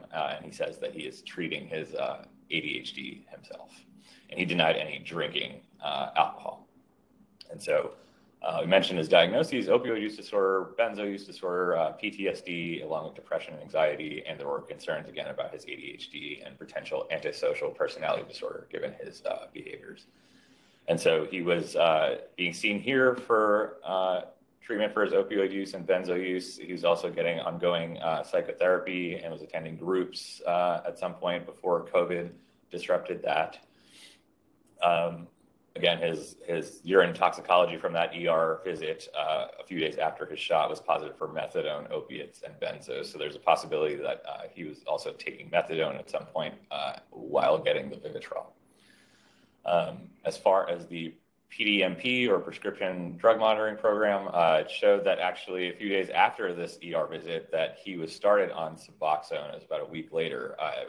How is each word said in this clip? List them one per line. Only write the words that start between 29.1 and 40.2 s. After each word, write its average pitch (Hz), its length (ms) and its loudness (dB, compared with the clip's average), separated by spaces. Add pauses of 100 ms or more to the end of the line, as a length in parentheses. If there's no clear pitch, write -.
and 82 160 -8
was - 100 -12
attending 80 340 -8
groups, - 720 -2
uh, 87 400 2
at 85 120 -8
some 90 160 -4
point 87 300 -2
before 85 400 0
covid 87 460 2 (400)
disrupted 87 520 -2
that. 78 360 0 (1200)
Um, 85 440 2 (500)
again, 85 220 4
his, 82 380 -4 (100)
his 82 380 -4
urine 87 300 6
toxicology 87 600 4
from 87 160 -4
that 82 220 0
E 85 120 -4
R 80 380 2
visit, 80 520 -6
uh, 76 300 -2 (140)
a - 40 -12
few 87 160 -6
days 78 160 0
after 80 300 -2